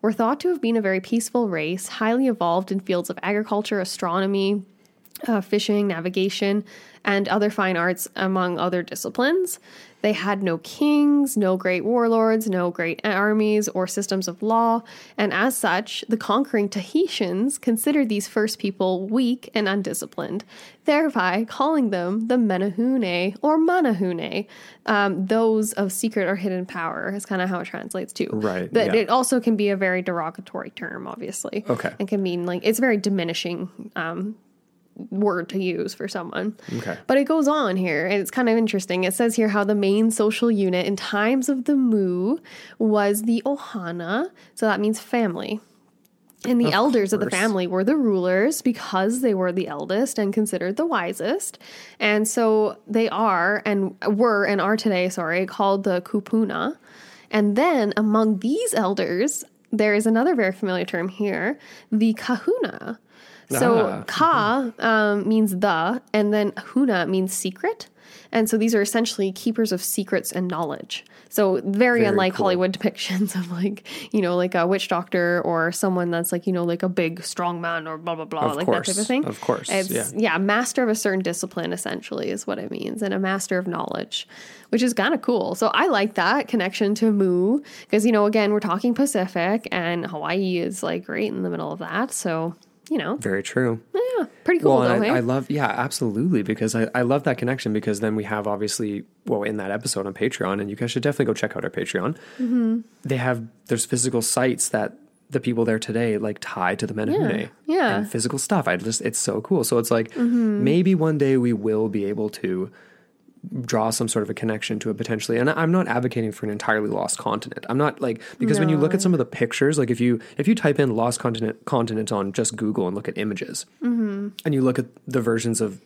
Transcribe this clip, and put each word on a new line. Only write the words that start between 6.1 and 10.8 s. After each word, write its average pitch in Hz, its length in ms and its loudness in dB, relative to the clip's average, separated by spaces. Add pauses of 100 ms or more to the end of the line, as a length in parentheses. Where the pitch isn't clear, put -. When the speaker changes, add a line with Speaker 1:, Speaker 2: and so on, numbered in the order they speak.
Speaker 1:
and 196 240 2
other 208 220 2
fine 190 260 0
arts, 175 400 0
among 185 420 0
other 180 240 0
disciplines. 311 760 -2 (420)
They 214 120 2
had 196 280 -2
no 170 180 0
kings, 294 760 2